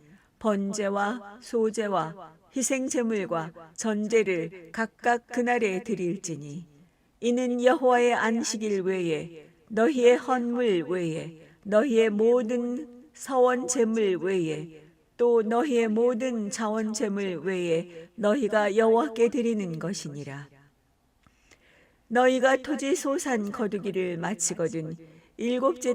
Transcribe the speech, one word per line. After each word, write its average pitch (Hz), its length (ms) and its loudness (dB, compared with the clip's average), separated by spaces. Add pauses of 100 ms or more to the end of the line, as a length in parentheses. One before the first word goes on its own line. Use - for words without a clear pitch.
(380)
번제와 202 1000 -2
소제와 190 1000 -2 (160)
희생제물과 226 960 -2 (220)
전제를 196 960 -2
각각 240 560 -2
그날에 233 540 0
드릴지니 170 840 -6 (540)
이는 247 420 0
여호와의 247 520 4
안식일 214 640 -2
외에 170 640 -4 (220)
너희의 240 480 4
헌물 240 720 0
외에 165 500 -4 (260)
너희의 226 460 4
모든 240 1040 0
서원 254 560 2
제물 220 480 2
외에 160 640 -4 (340)
또 240 260 4
너희의 233 460 2
모든 226 640 0
자원 220 420 -2
제물 196 520 -4
외에 175 720 -2
너희가 208 640 0
여호와께 226 520 4
드리는 208 500 -2
것이니라. 143 720 -10 (1600)
너희가 254 540 4
토지 277 340 -2
소산 262 560 -2
거두기를 185 640 -4
마치거든 165 800 -4 (400)
일곱째 247 580 0